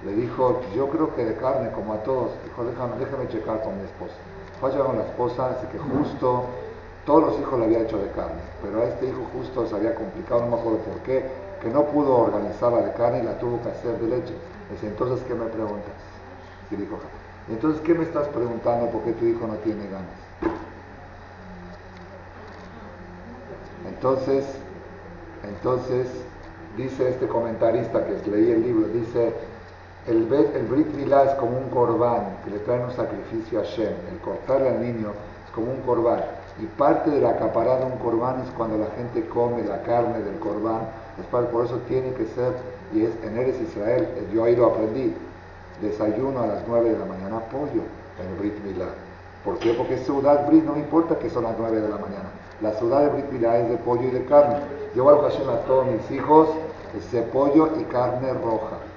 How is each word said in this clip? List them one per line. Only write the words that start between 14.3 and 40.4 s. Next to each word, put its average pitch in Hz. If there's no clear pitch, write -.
Dice, 104
"Entonces, 123
¿qué 123
me 113
preguntas?". 107
Y 104
dijo, 90
"Entonces, 156
¿qué 165
me 165
estás 151
preguntando? 120
¿Por 113
qué 117
tu 117
hijo 117
no 107
tiene 101
ganas?". -
Entonces, 135
entonces, 123
dice 127
este -
comentarista 117
que 101
leí 110
el 113
libro, 113
dice, 117
El 113
bet-, 143
el 123
Brit 139
Milá 139
es 135
como 127
un 131
corbán 120
que 101
le 101
traen 123
un -
sacrificio -
a 98
Hashem. 98
El 90
cortarle 135
al 110
niño 113
es -
como 117
un 131
corbán. 117
Y 107
parte 156
de 143
la -
capará 120
de 127
un -
corbán 123
es 120
cuando 107
la 107
gente 120
come 120
la 101
carne 117
del 98
corbán. 110